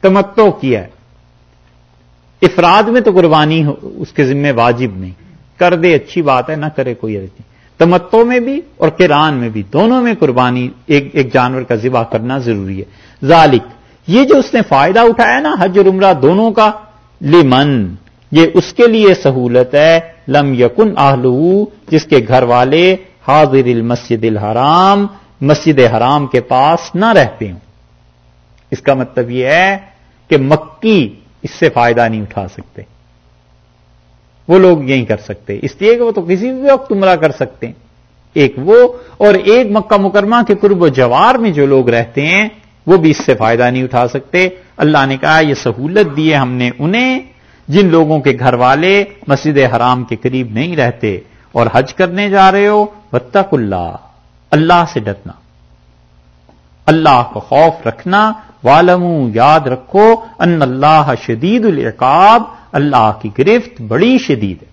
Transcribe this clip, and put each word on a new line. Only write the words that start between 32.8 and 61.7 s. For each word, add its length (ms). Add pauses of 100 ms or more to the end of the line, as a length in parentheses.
وہ 100
لوگ 240
یہی 220
کر 120
سکتے، 460
اس 80 (100)
لیے 140
کہ 80
وہ 80
تو 120
کسی 300
بھی 180
وقت 220
عمرہ 240
کر 160
سکتے 340
ہیں، 80 (600)
ایک 240
وہ، 300 (280)
اور 180
ایک 360
مکہ 260
مکرمہ 400 (100)
کے 80
قرب 280
و 60
جوار 460
میں 160
جو 160
لوگ 220
رہتے 380
ہیں 220 (380)
وہ 100
بھی 140
اس 160
سے 80
فائدہ 360
نہیں 120
اٹھا 260
سکتے۔ 400 (280)
اللہ 300
نے 100
کہا، 220
"یہ 160
سہولت 640
دی 160
ہے 40
ہم 160
نے 260
انہیں 420 (480)
جن 180
لوگوں 340
کے 180
گھر 160
والے 500 (220)
مسجد 320 (180)
حرام 280
کے 120
قریب 360
نہیں 240
رہتے 420 (340)
اور 200
حج 220
کرنے 340
جا 240
رہے 160
ہو، 180 (260)
واتقوا 460
اللہ"، 380 (540)
اللہ 420
سے 80
ڈرنا، 320 (1500)
اللہ 360 (120)
کا 60
خوف 460
رکھنا، 460 (320)
"واعلموا"، 720
یاد 260
رکھو، 540 (240)
"ان 240
اللہ 500 (140)
شدید 380
العقاب"، 800 (300)